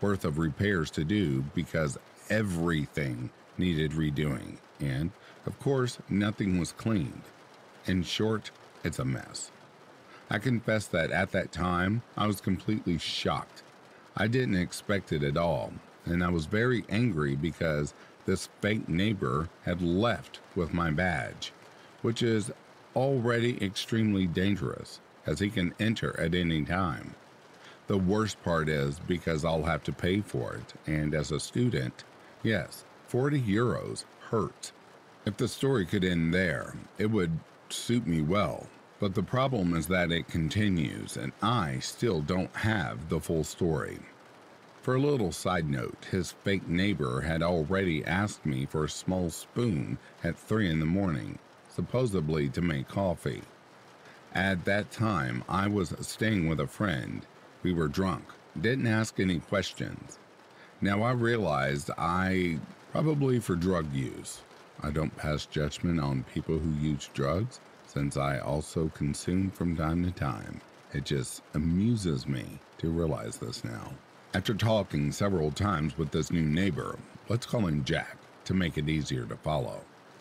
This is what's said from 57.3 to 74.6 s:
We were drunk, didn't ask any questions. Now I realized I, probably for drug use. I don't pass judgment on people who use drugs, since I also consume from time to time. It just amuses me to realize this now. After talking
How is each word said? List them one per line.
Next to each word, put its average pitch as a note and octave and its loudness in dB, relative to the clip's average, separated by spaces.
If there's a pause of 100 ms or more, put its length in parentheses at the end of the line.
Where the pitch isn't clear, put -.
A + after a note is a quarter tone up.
We F2+ 2
were E2 2
drunk, F2 0 (360)
didn't B2+ 2
ask A2 2
any F2+ 2
questions. - -4 (640)
Now G2+ 4
I B2 4
realized D#2+ 2
I, F2+ 2 (340)
probably C#3+ 4
for G2 0
drug E2+ 2
use. C2 -6 (400)
I D2+ -2
don't D#2 0
pass D2+ -2
judgment D#2 0
on C2+ 0 (100)
people D#2+ 0
who D#2+ 0 (120)
use D2+ -2
drugs, E2 0 (260)
since C#2+ -2
I C#2 0
also D#2 -2
consume F2 0
from F2 -2
time D#2+ 0
to F2+ 0
time. A1+ -6 (320)
It C#2 -4
just - -4 (120)
amuses F2 2
me B1 -6 (200)
to E2 0
realize E2 0
this - -8
now. A#1 -8 (420)
After G2 0
talking F#2 2